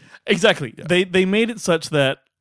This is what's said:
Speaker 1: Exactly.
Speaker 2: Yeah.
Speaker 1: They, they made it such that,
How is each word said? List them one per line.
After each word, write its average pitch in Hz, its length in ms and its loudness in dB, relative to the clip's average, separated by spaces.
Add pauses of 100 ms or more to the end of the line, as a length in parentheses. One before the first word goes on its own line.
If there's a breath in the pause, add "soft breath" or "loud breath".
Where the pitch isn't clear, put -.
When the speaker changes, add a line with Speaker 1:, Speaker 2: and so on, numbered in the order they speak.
(280 loud breath)
Speaker 1:
Exactly. 170 500 2
Speaker 2:
Yeah. - 100 -16
Speaker 1:
They, 180 160 2
they 185 220 2
made 214 240 0
it 226 100 -10
such 165 300 -2
that, 139 300 0 (220)